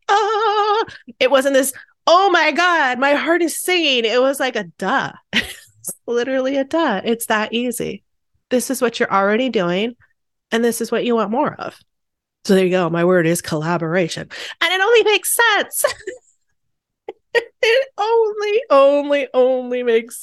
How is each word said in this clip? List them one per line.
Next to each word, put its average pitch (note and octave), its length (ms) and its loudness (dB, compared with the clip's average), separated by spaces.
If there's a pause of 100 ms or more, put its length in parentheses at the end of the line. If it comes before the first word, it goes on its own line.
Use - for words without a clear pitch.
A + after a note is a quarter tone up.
"Oh," G#4 760 0 (360)
it B3 100 2
wasn't C#4 240 4
this, C4+ 180 2 (340)
"Oh F#4 240 6
my D#4 220 2
God, D4+ 460 2
my C#4 160 2
heart E4 280 0
is - 180 -4
singing." D4+ 440 0
It A#3 160 2
was C#4 200 0
like B3+ 160 -2
a G#3 80 -4 (140)
duh. G3 340 -2 (200)
<laughs> G#3+ 100 -2 (460)
It's - 40 -10 (140)
literally C4 500 -2
a C4+ 80 0
duh. C#4 400 -2
It's A3+ 220 -4
that G#3+ 260 -2
easy. A3+ 500 -6 (480)
This B3 200 0
is B3+ 120 -4
what A3+ 160 -2
you're A#3 140 -2
already G#3 380 2
doing, G3+ 440 -2 (560)
and A#3 140 0
this A#3 160 -2
is A3+ 100 -6
what A3 140 -2
you A#3+ 100 0
want G#3 160 -2
more B3+ 240 -2
of. - 240 -12 (680)
So G3 80 4
there F#3 100 4
you F3+ 60 0
go. F3+ 180 0
My E3+ 160 0
word F3+ 220 4
is E3+ 160 0
collaboration. E3 880 -4 (320)
And E4+ 120 0
it F#4+ 80 -2
only A4 220 4
makes G4+ 340 0
sense. G#4+ 540 0
<laughs> - 1400 -18
It A#4 540 0 (100)
only, G#4+ 720 0
only, C#4+ 640 4
only B3+ 480 0
makes A#3 400 0